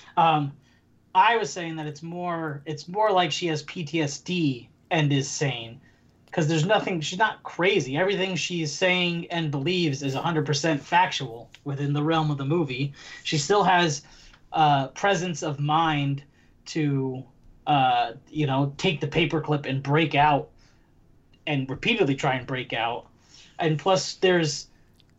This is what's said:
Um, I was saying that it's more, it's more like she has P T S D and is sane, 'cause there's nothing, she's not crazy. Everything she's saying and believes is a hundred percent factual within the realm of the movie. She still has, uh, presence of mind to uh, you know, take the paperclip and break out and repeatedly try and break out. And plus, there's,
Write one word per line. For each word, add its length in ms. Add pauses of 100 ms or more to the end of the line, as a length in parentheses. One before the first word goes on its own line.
(180)
Um, 340 (640)
I 240
was 160
saying 220
that 100
it's 160
more, 640
it's 220
more 240
like 200
she 160
has 160
P 200
T 180
S 180
D 480 (220)
and 240
is 160
sane, 500 (520)
'cause 160
there's 180
nothing, 360
she's 180
not 240
crazy. 520
Everything 400
she's 360
saying 580
and 220
believes 500
is 140
a 60
hundred 260
percent 340
factual 720 (140)
within 280
the 100
realm 280
of 80
the 60
movie. 480 (300)
She 140
still 260
has, 380 (520)
uh, 340
presence 560
of 160
mind 640 (440)
to 560 (440)
uh, 460 (160)
you 180
know, 300
take 240
the 60
paperclip 580
and 160
break 340
out 340 (1000)
and 220
repeatedly 460
try 200
and 120
break 260
out. 340 (520)
And 180
plus, 380
there's, 520 (520)